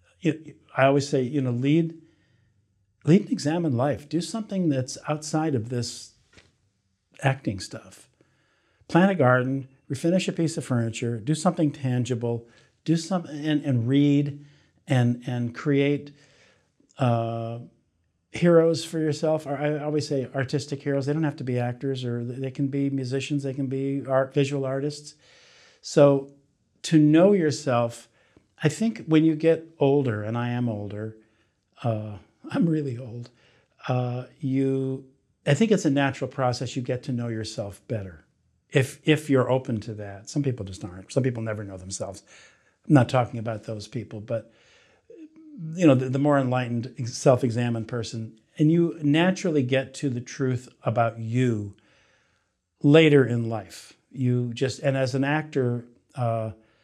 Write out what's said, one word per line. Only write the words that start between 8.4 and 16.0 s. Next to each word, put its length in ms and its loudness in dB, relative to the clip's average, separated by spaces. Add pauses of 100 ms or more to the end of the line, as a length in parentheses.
Plant 260 4
a 20 0
garden, 540 2 (220)
refinish 380 0
a 40 -4
piece 260 -4
of 80 -8
furniture, 520 -2
do 160 -2
something 360 0
tangible, 760 -4 (380)
do 120 2
some, 300 -4
and, 380 -2
and 240 0
read 560 2 (420)
and, 400 2
and 280 -6
create, 580 0 (840)